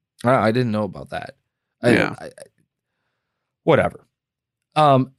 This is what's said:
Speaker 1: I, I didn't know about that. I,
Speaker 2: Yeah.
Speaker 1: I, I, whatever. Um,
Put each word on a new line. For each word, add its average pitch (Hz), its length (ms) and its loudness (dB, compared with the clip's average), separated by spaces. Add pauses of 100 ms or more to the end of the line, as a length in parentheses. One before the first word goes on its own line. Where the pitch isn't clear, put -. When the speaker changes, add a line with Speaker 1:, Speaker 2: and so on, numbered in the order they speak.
(220)
Speaker 1:
I, 127 120 2
I 110 180 2
didn't 123 180 -2
know 107 120 -2
about 73 260 -12
that. - 260 -12 (460)
I, - 80 0
Speaker 2:
Yeah. - 280 0
Speaker 1:
I, - 100 -18
I, - 40 -18 (1300)
whatever. 107 440 0 (680)
Um, 135 420 4